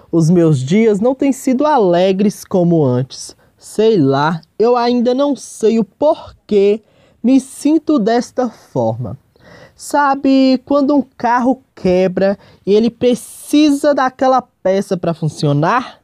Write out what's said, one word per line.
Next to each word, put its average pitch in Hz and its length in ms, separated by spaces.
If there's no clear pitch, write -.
Os 165 160
meus 165 300
dias 202 420
não 247 140
têm 277 180
sido 262 320
alegres 196 800
como 170 400
antes. 127 520
Sei 220 420
lá, 147 420
eu 240 180
ainda 247 380
não 277 220
sei - 420
o 226 60
porquê 208 1000
me 262 160
sinto 302 600
desta 240 500
forma. 117 680
Sabe 269 880
quando 285 320
um 269 60
carro 247 600
quebra 185 640
e 196 80
ele 226 160
precisa 285 1040
daquela 262 480
peça - 540
pra 170 180
funcionar? 156 880